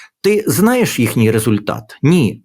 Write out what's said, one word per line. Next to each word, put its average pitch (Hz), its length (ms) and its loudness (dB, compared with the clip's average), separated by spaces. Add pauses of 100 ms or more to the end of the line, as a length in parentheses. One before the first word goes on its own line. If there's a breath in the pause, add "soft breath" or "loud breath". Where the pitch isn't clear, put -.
(220 loud breath)
Ти 202 260 0
знаєш 214 520 0
їхній 113 320 0
результат? - 720 -4
Ні. 135 440 0